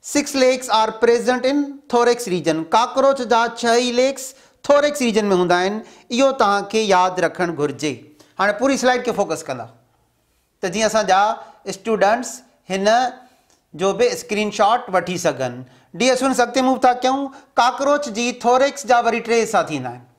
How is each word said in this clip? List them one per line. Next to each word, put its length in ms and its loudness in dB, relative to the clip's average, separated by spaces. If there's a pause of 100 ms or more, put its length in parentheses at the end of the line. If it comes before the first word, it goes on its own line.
six 360 -4
legs 280 2 (100)
are 120 0 (140)
present 460 2
in 120 0 (300)
thorax 400 2
region. 260 0 (160)
ڪاڪروچ 560 2
جا 100 4 (200)
ڇهه 120 0 (100)
ئي 60 -2 (100)
ليگس 280 0 (420)
ٿورڪس 340 4
ريجن ۾ 240 2 (140)
هوندا 220 2
آهن. 160 -2 (320)
اهو 180 2 (140)
توهان 300 0
کي 100 0
ياد 420 2
رکڻ 360 -2
گهرجي. 320 -4 (460)
هاڻي 200 0
پوري 240 0
سلائيڊ 220 0
کي 120 -2
فوڪس 320 -4
ڪندا، 180 -8 (920)
ته 160 -4
جيئن 100 0
اسان 200 0
جا 140 4 (520)
اسٽوڊنٽس 580 0 (400)
هن 160 -2 (960)
جو 100 2 (100)
به 160 2
اسڪرين 400 -4
شاٽ 360 2
وٺي 300 0
سگهن. 340 -2 (400)
ڊيئر 140 2
اسٽوڊنٽس، 280 0
اڳتي 280 2
موو 180 2
ٿا 60 6 (140)
ڪيون. 200 -2 (360)
ڪاڪروچ 460 0 (120)
جي 100 -2 (140)
ٿورڪس 480 2
جا 160 4
وري 180 -2
ٽي 160 2
حصا 200 0 (100)
ٿيندا 180 -6
آهن. 160 -18 (120)